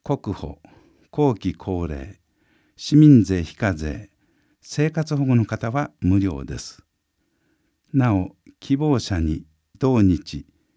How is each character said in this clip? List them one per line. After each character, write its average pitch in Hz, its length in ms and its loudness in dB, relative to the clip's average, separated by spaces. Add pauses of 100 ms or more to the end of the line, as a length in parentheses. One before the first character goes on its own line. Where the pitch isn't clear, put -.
国 131 300 -6
保、 - 260 -12 (500)
後 143 240 0
期 101 180 -6
高 87 360 -6
齢、 73 320 -12 (560)
市 - 180 -4
民 147 300 10
税 92 180 -2
非 - 140 -12
課 98 180 -2
税、 78 360 -10 (500)
生 151 320 -4
活 156 240 -4
保 139 80 -2
護 127 100 2
の 117 100 4
方 110 280 -8
は 143 180 -6 (100)
無 95 200 2
料 78 240 -6
で - 140 -10
す。 - 260 -18 (1080)
な 123 220 2
お、 92 220 -4 (240)
希 - 160 -2
望 143 240 0
者 98 180 -4
に 80 260 -4 (340)
同 131 220 0
日、 85 460 0 (300)